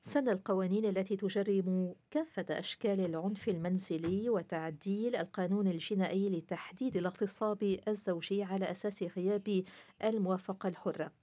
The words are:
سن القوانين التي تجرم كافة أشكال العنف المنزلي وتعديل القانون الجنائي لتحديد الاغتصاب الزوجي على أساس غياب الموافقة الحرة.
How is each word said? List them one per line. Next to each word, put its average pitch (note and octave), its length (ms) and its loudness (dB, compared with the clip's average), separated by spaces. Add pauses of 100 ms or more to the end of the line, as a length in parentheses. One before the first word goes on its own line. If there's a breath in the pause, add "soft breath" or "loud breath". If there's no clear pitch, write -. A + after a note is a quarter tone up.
سن C4+ 280 0
القوانين F#3+ 560 2
التي F#3+ 300 2
تجرم F#3+ 800 2 (160)
كافة D4+ 380 -2
أشكال G3 500 0
العنف F#3 500 0
المنزلي F3+ 800 0
وتعديل G3 880 -2
القانون F#3+ 520 2
الجنائي F#3+ 640 2
لتحديد F#3 680 -4
الاغتصاب G3 920 0
الزوجي G3+ 560 0
على F#3+ 280 0
أساس G3 320 -4
غياب F#3+ 600 0 (400 loud breath)
الموافقة G3 680 0
الحرة. E3 420 -4 (120)